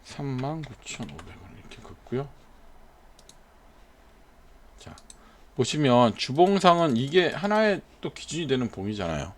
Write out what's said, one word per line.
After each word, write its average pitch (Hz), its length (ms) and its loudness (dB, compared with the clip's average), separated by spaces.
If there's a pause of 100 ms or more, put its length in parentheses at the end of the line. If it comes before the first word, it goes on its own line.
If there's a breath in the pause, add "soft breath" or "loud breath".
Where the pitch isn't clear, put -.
삼만 139 580 -6
구천오백 104 640 -14
원 - 320 -20
이렇게 - 240 -20
긋고요. - 440 -8 (2500)
자, - 180 -20 (580 soft breath)
보시면 123 600 4
주봉상은 170 800 4
이게 147 320 2
하나의 202 540 0 (180)
또 - 140 -10
기준이 156 320 -8
되는 127 240 0
봉이잖아요. 95 680 -6